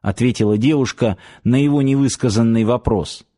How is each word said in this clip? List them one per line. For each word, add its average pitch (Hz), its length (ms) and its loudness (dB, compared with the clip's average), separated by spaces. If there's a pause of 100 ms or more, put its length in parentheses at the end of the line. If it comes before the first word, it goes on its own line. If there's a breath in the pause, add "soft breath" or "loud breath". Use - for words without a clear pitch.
ответила 107 500 0
девушка 123 600 0 (260 loud breath)
на 123 140 0
его 143 260 2
невысказанный 117 800 0
вопрос. 110 640 -2 (140)